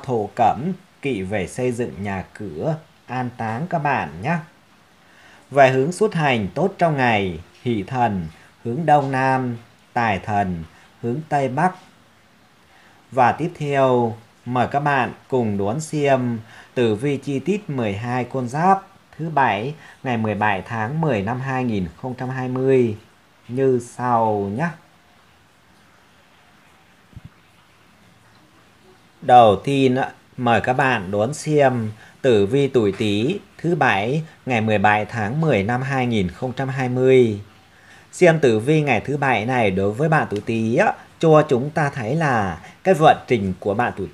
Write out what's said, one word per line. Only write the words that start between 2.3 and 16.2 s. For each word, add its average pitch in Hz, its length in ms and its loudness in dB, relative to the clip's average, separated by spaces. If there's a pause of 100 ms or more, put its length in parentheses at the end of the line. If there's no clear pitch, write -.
cửa, 110 420 -6 (320)
an 123 300 -6
táng 117 320 -6
các 170 100 -2
bạn 127 300 -2 (120)
nhé. 151 140 -4 (1160)
Về 135 200 6
hướng 131 200 0
xuất 214 220 -2
hành 131 400 0
tốt 185 240 -2
trong 165 200 0
ngày, 101 420 0 (220)
Hỷ 113 220 -4
Thần, 104 440 -2 (360)
hướng 127 220 -6
Đông 147 260 4
Nam, 131 460 0 (360)
Tài 113 260 0
Thần, 95 440 -2 (380)
hướng 120 140 -4 (140)
Tây 139 200 0
Bắc. 160 260 -2 (1400)
Và 120 200 4
tiếp 160 260 -4
theo, 131 580 2 (300)
mời 123 220 0
các 139 120 -2
bạn 135 340 -2 (140)
cùng 113 300 -2
đón 101 220 -2
xem 135 600 0 (340)